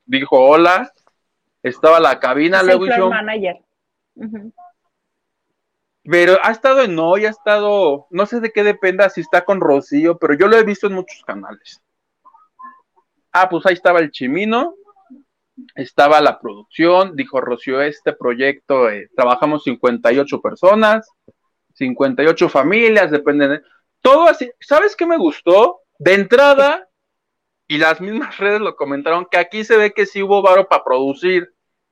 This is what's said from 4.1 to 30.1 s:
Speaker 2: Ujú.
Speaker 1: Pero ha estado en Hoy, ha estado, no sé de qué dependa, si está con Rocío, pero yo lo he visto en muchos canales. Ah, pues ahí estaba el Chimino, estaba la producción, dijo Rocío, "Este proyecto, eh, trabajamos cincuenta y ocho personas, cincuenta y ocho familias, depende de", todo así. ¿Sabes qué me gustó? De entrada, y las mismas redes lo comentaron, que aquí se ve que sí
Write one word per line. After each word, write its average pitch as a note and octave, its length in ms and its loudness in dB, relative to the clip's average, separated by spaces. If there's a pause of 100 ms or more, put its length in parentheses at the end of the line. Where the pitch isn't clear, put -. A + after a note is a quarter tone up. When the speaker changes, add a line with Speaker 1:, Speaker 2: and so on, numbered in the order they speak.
Speaker 2:
Ujú. A3 360 -16 (1500)
Speaker 1:
Pero F3 400 2
ha G3+ 80 0
estado C4 320 0
en F3+ 160 -2
Hoy, F3+ 260 0
ha G#3+ 60 -2
estado, G#3 800 -2
no F#3+ 160 -2
sé A#3+ 140 -8
de A3 120 -8
qué G#3 100 -2
dependa, G3 460 0
si F3+ 140 -8
está F3+ 220 0
con G3 160 -2
Rocío, D3+ 580 0
pero D3 160 0
yo F#3 140 2
lo A3+ 80 4
he A3 80 4
visto G3+ 220 -6
en F#3+ 80 -4
muchos - 300 -12
canales. G2+ 560 -18 (1500)
Ah, F#3 160 0
pues E3 180 -6
ahí F#3 60 2
estaba F3 280 0
el D#3 100 -4
Chimino, G#3+ 640 -6 (1000)
estaba D3 460 2
la C3 180 0
producción, D#3+ 800 -2
dijo C3+ 240 -6
Rocío, B2+ 400 -6
"Este D3 320 -4
proyecto, B2+ 800 -2
eh, G2+ 260 -12
trabajamos C3+ 480 -2
cincuenta A#2+ 480 -2
y C3+ 60 0
ocho C#3 240 -4
personas, G#3+ 680 0 (640)
cincuenta C3 500 -4
y D3+ 40 2
ocho D#3+ 240 0
familias, G3 600 0
depende D3 380 -2
de", D3+ 120 -4 (420)
todo D#4 260 4
así. B3+ 220 -2 (100)
¿Sabes F#4+ 340 0
qué E4+ 120 -4
me E4+ 100 0
gustó? G3 640 2 (180)
De E3+ 160 2
entrada, C#4 720 2 (800)
y D3 120 -6
las D#3+ 220 0
mismas G#3+ 360 -10
redes G3+ 240 -2
lo F#3 160 -8
comentaron, D3 540 -6
que F3 80 0
aquí G3+ 260 -6
se A3 140 2
ve G#3 140 0
que G#3 120 -2
sí G3 180 -8